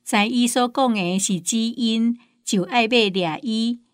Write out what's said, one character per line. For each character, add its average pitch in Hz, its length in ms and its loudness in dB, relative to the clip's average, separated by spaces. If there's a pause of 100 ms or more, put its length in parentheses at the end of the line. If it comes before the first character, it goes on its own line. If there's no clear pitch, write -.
知 214 240 0
伊 240 180 2
所 247 220 2
讲 247 260 2
的 185 240 0
是 190 220 -2
指 226 180 -4
因， 226 640 0 (240)
就 190 200 0
爱 208 180 0
要 226 60 2
掠 190 560 0
伊。 233 360 -2 (140)